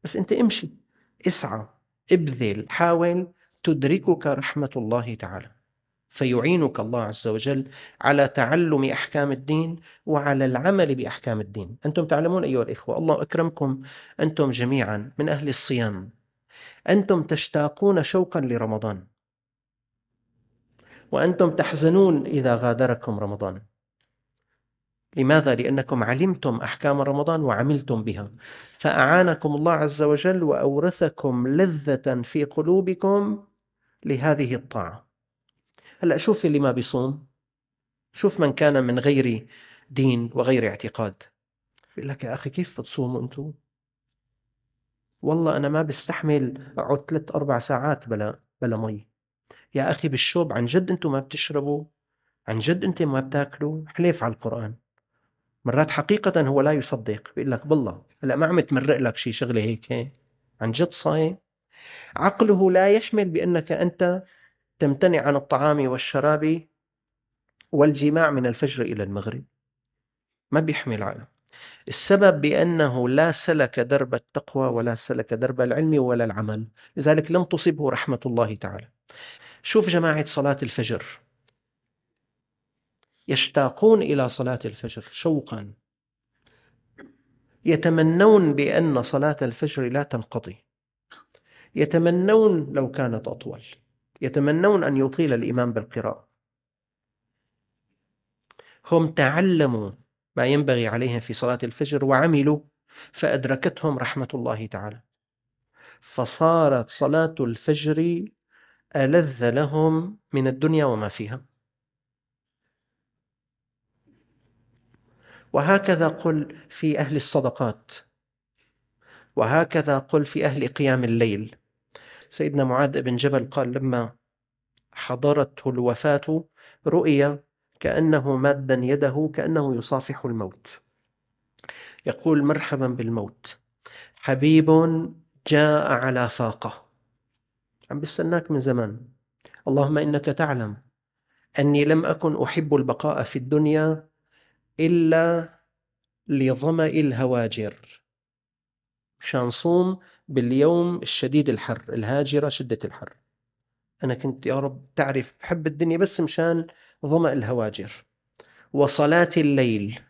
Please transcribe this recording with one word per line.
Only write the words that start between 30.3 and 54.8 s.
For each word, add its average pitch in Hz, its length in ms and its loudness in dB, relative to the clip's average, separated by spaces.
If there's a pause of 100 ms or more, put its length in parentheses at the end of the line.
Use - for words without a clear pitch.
وأورثكم 139 1040 0
لذة 143 760 0
في 147 220 -2
قلوبكم 190 1000 0 (600)
لهذه 139 500 0
الطاعة. 104 520 -10 (920)
هلأ 160 180 2
شوف 196 280 0
اللي 147 140 4
ما 139 120 2
بيصوم، 131 560 -4 (840)
شوف 196 280 -2
من 143 140 2
كان 143 300 4
من 123 160 0
غير 127 480 0 (420)
دين 127 440 0
وغير 123 340 2
اعتقاد، 104 560 -6 (720)
بيقول 139 140 -10
لك: 135 140 -10
"يا 117 100 -8
أخي، - 160 -8
كيف - 300 -8
بتصوموا 127 420 -4
أنتوا؟ 139 300 -12 (1700)
والله 156 360 0
أنا 143 120 0
ما 156 120 0
بستحمل 147 960 -2
أقعد - 320 -2
ثلاث 160 260 -6
أربع 139 240 0
ساعات 135 500 -2
بلا، 107 300 -4 (220)
بلا 123 160 -2
مي". 110 300 -8 (680)
يا 135 160 0
أخي - 160 -2
بالشوب، 147 460 0
عن 120 120 0
جد 185 260 0
أنتوا 170 200 -2
ما 135 80 0
بتشربوا؟ 147 640 -4 (640)
عن 110 120 -2
جد 170 240 -2
أنت 185 180 -2
ما 139 180 0
بتاكلوا؟ 143 680 -4
حليف 170 360 0
على 117 100 -2
القرآن. 113 420 -8 (880)